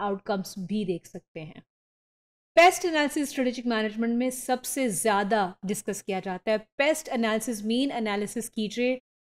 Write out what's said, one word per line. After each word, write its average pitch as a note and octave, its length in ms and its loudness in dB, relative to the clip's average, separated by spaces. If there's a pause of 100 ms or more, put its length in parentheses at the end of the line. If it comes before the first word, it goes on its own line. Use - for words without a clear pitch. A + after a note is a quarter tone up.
आउटकम्स G3 580 -4
भी G3 260 -4
देख F3 220 -4
सकते - 340 -16
हैं। D#3 220 -16 (920)
पेस्ट F4+ 280 8
एनालिसिस D4+ 460 0
स्ट्रेटेजिक B3 360 -2
मैनेजमेंट A3+ 500 0
में B3+ 140 2
सबसे B3+ 580 -2
ज़्यादा G3+ 680 2 (100)
डिस्कस G3+ 360 -4
किया F#3+ 180 -4
जाता F#3 320 -4
है। G#3+ 60 2
पेस्ट C#4+ 500 0
एनालिसिस A3 560 -2
मीन B3 260 0
एनालिसिस G#3+ 580 -4
कीजिए A#3+ 520 -2 (320)